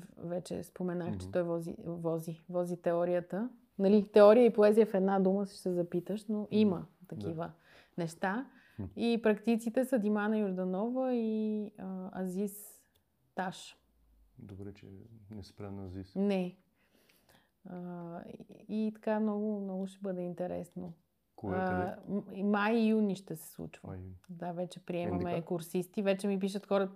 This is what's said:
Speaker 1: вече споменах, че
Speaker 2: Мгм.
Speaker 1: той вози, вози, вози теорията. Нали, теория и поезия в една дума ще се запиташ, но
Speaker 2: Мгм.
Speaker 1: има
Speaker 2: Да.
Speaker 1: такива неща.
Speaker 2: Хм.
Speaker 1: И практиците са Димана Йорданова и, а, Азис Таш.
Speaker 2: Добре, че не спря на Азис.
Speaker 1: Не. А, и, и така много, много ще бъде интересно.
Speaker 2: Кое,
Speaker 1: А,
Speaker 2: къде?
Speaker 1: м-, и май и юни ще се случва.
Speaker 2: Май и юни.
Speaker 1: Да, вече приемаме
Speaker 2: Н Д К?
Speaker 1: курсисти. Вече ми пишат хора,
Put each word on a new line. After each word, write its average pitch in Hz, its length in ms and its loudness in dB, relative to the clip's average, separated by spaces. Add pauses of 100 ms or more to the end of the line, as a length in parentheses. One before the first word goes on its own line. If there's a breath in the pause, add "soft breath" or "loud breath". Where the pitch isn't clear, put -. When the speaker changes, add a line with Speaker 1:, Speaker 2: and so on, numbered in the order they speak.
(180)
Speaker 1:
вече 175 440 -8
споменах, 175 560 -6
че 185 80 -10
Speaker 2:
Мгм. 190 60 -10
Speaker 1:
той 180 100 2
вози, 170 360 -4
вози, 165 680 -4
вози 180 280 -2
теорията. 175 720 0 (300)
Нали, 196 300 6
теория 214 360 12
и 233 80 8
поезия 208 340 8
в 214 80 -2
една 196 260 2
дума 190 260 2
ще - 100 -16
се 185 160 -4
запиташ, 175 540 -4
но 214 120 -2
Speaker 2:
Мгм. 208 120 -6
Speaker 1:
има 185 360 4 (160)
Speaker 2:
Да. - 60 -20
Speaker 1:
такива 165 420 -6 (480 soft breath)
неща. 190 480 -2 (300 loud breath)
Speaker 2:
Хм. 101 80 -6 (120)
Speaker 1:
И 233 260 2
практиците 226 600 2
са 254 140 2
Димана 208 400 0
Йорданова 208 760 -2
и, 214 640 -2
а, 190 440 -10
Азис 196 600 -6 (520)
Таш. - 420 -8 (600)
Speaker 2:
Добре, 101 340 -14
че 101 140 -20 (440)
не 107 120 -14
спря 101 280 -14
на 98 140 -12
Азис. 95 320 -12
Speaker 1:
Не. 190 400 0 (1080 soft breath)
А, 185 120 -14 (920)
и, 214 180 -2
и 214 60 -2
така 214 280 -2
много, 208 400 -2
много 190 260 -6
ще 190 140 -16
бъде 190 220 -4
интересно. 175 680 -6 (440)
Speaker 2:
Кое, - 200 -2
Speaker 1:
А, 185 100 2
Speaker 2:
къде? 185 480 -2
Speaker 1:
м-, 202 80 -2 (100)
и 190 100 -6
май 208 320 2
и 226 140 4
юни 214 280 2
ще - 200 -10
се - 120 -18
случва. - 400 -14
Speaker 2:
Май 95 100 -10
и 92 40 -12
юни. 92 120 -14 (160)
Speaker 1:
Да, 175 220 -8
вече 180 280 -8
приемаме 175 440 -2
Speaker 2:
Н 180 60 -2
Д 170 120 -2
К? - 20 -16
Speaker 1:
курсисти. 180 580 -4
Вече 196 260 0
ми 196 100 0
пишат 196 280 -4
хора, 196 300 0